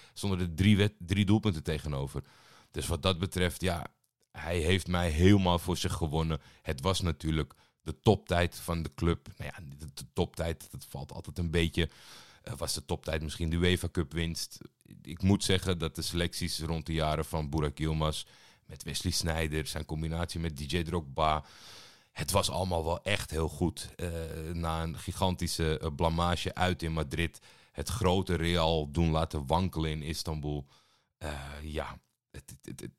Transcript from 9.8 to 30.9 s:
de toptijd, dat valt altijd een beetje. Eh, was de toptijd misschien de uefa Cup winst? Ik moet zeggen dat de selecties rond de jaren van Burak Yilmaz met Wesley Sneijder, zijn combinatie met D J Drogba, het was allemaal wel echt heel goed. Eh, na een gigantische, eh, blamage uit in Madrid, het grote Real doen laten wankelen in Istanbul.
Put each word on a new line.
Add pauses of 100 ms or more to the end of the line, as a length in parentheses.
de
toptijd,
dat
valt
altijd
een
beetje. (540)
Eh,
was
de
toptijd
misschien
de
uefa
Cup
winst? (440)
Ik
moet
zeggen
dat
de
selecties
rond
de
jaren
van
Burak
Yilmaz (420)
met
Wesley
Sneijder,
zijn
combinatie
met
D
J
Drogba, (680)
het
was
allemaal
wel
echt
heel
goed.
Eh, (440)
na
een
gigantische,
eh,
blamage
uit
in
Madrid, (320)
het
grote
Real
doen
laten
wankelen
in
Istanbul. (520)